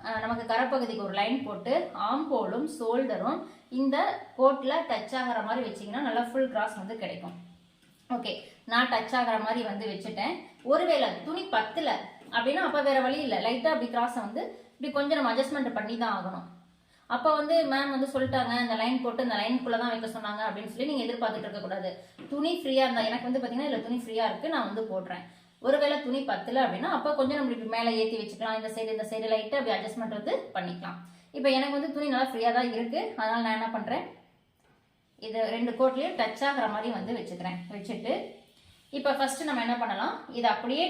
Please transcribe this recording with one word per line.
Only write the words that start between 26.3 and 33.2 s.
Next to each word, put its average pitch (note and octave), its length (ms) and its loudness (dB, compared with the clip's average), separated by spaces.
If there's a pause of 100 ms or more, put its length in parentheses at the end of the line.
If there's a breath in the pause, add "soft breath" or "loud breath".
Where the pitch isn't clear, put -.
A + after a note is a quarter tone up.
பத்தல A#3+ 340 2
அப்படின்னா A#3 320 -2
அப்ப D4 220 2
கொஞ்சம் C#4 200 2
நம்ம B3+ 160 0
இப்படி A3+ 200 -6
மேல A#3 260 2
ஏத்தி A3 200 0
வச்சுக்கலாம். A3 380 -4
இந்த A3 160 -6
சைடு, A3 200 -2
இந்த G#3+ 160 -4
சைடு A3 220 -2
லைட்டா A3 260 0
அப்படி A3+ 160 0
அட்ஜஸ்ட்மெண்ட் A3 440 -4
வந்து D#4 160 0 (200)
பண்ணிக்கலாம். F3+ 420 -6 (400 loud breath)
இப்ப C4+ 100 0 (120)
எனக்கு C#4 180 0
வந்து C#4+ 180 -2
துணி D4 200 -2
நல்லா C4 160 2
ஃப்ரீயா A#3 260 2
தான் A#3+ 200 2
இருக்கு, A#3 260 -2 (180)